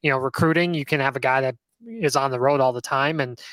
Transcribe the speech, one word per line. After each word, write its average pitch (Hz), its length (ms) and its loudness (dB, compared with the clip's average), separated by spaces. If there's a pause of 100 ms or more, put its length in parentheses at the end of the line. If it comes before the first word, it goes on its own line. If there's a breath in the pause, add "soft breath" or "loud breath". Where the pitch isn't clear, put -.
you 151 80 2
know, 135 80 2
recruiting. 165 560 0
You 147 120 -4
can 151 140 0
have 135 160 0
a 139 40 -4
guy 131 220 2
that 131 140 -2 (320)
is 202 300 -2
on 135 140 0
the 127 80 -4
road 139 200 4
all 127 140 2
the 123 80 -6
time, 147 380 -2
and 123 200 -6 (140)